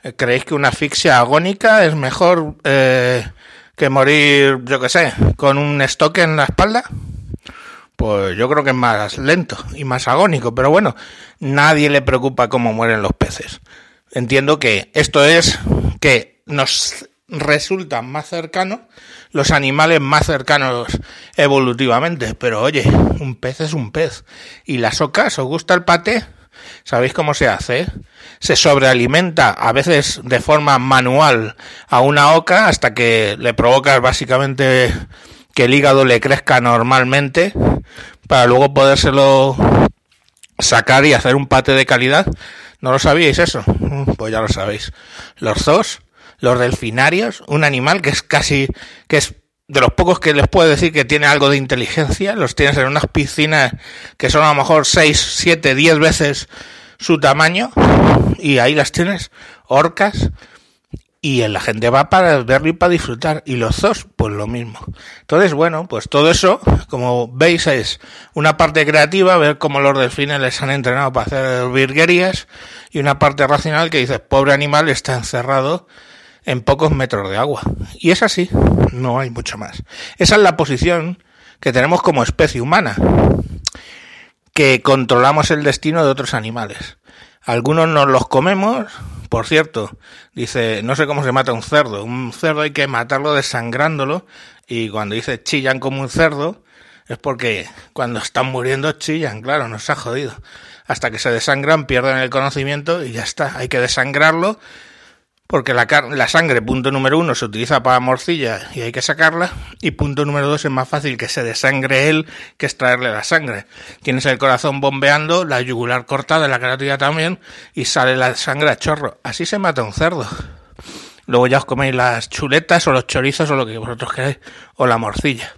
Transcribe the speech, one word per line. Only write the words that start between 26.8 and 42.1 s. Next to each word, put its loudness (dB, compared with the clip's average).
¿Sabéis -2
cómo -2
se 0
hace? -2
Se 0
sobrealimenta, 4
a 0
veces 0
de 0
forma 2
manual, 2
a 2
una 4
oca 4
hasta 0
que 0
le -2
provocas 4
básicamente 0
que 2
el 4
hígado 6
le 4
crezca 2
normalmente 2
para 4
luego 4
podérselo 4
sacar 4
y 6
hacer 2
un -2
paté 2
de 4
calidad. 2